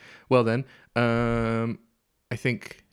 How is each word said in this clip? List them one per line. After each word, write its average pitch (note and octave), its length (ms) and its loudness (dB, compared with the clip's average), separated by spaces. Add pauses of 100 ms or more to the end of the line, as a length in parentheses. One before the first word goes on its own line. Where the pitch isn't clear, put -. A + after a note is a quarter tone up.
(300)
Well B2 140 6
then, A2+ 220 0 (300)
um, A#2 840 0 (520)
I A#2 40 -6
think - 580 -6